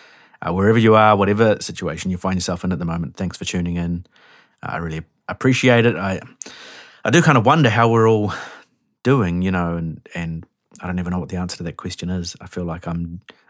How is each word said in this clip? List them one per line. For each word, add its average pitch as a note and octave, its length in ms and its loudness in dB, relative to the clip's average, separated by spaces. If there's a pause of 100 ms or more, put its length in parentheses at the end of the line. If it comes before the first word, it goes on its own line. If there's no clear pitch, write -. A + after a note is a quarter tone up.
(400)
Uh, F2 120 -6
wherever G#2 260 4
you A2 160 6
are, G#2+ 220 6
whatever G#2 440 2
situation E2+ 520 -6
you F2+ 40 -4
find F#2 200 -4
yourself F2 260 -4
in F2+ 80 -2
at E2+ 80 -2
the F2 60 -6
moment, E2 320 -6
thanks F#2 200 -6
for - 80 -12
tuning F2 300 -4
in. F2 320 -4 (560)
Uh, - 120 -8
I - 20 -6
really E2 260 -8 (260)
appreciate B2 560 2
it. A#2 120 2
I, F#2+ 240 -4 (840)
I A2 60 0
do E3+ 120 4
kind D3 140 4
of A2 80 4
wonder C3+ 260 4
how A#2 180 4
we're A2+ 200 4
all G#2 240 2 (680)
doing, F#2+ 400 2
you F#2+ 80 0
know, F2 240 -2
and, E2 400 -8
and E2 320 -8 (340)
I F2+ 60 -12
don't F2+ 140 -4
even F2 100 -6
know F2+ 80 -2
what D2 100 -8
the F2+ 100 -6
answer F2+ 180 -6
to E2+ 80 -12
that E2 120 -10
question F2+ 340 -10
is. F2 300 -6
I F2 60 -16
feel F2+ 180 -8
like E2+ 220 -8
I'm, E2+ 340 -8 (300)